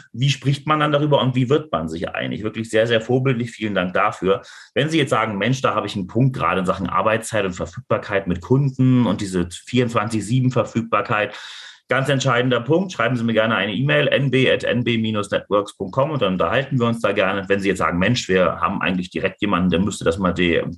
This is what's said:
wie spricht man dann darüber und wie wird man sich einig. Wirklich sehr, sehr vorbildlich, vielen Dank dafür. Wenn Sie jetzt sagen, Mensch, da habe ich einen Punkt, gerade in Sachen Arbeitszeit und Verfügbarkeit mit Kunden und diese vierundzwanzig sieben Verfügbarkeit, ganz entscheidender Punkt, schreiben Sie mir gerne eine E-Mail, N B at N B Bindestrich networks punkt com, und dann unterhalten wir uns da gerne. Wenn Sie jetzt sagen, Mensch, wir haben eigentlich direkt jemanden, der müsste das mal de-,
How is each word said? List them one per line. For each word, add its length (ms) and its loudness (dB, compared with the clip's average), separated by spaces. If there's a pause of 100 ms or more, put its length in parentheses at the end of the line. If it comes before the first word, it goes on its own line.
(120)
wie 180 0
spricht 360 -2
man 140 0
dann 120 0
darüber 300 2
und 140 0
wie 140 0
wird 220 0
man 160 -2
sich 220 -6
einig. 320 -6
Wirklich 300 -6
sehr, 160 4
sehr 140 2
vorbildlich, 500 0
vielen 240 -4
Dank 180 0
dafür. 480 0 (320)
Wenn 160 0
Sie 80 0
jetzt 140 2
sagen, 260 0
Mensch, 240 0
da 140 0
habe 100 -2
ich 100 -6
einen 120 -4
Punkt, 280 2
gerade 260 0
in 40 -2
Sachen 240 -2
Arbeitszeit 560 0
und 80 -4
Verfügbarkeit 720 -4
mit 160 -2
Kunden 640 2
und 160 0
diese 300 -2
vierundzwanzig 760 -2
sieben 240 2
Verfügbarkeit, 880 -2 (540)
ganz 160 0
entscheidender 540 2
Punkt, 300 0
schreiben 240 0
Sie 80 -2
mir 100 0
gerne 220 2
eine 180 0
E-Mail, 360 2
N 200 0
B 220 4
at 120 0
N 200 0
B 160 0
Bindestrich 400 -2
networks 360 -2
punkt 160 -8
com, 200 0
und 100 -2
dann 120 2
unterhalten 460 0
wir 60 2
uns 160 -2
da 120 0
gerne. 360 0
Wenn 100 2
Sie 80 -2
jetzt 120 0
sagen, 180 0
Mensch, 320 0
wir 320 2
haben 180 0
eigentlich 300 -2
direkt 320 -4
jemanden, 300 2
der 80 2
müsste 260 -2
das 140 0
mal 120 0
de-, 320 2 (140)